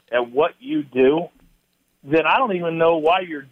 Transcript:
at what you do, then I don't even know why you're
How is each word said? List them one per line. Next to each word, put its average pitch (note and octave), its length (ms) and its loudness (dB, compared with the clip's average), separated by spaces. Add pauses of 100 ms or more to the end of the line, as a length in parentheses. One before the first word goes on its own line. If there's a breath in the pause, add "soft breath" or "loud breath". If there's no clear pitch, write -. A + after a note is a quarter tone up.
(120)
at A#2+ 200 -2
what D3+ 280 0
you C#4 240 -6
do, C3 440 2 (760)
then D#3 220 0
I F3 120 2
don't A#3+ 180 -2
even E3+ 220 -4
know E3 200 2
why E3 240 2
you're D3+ 300 -12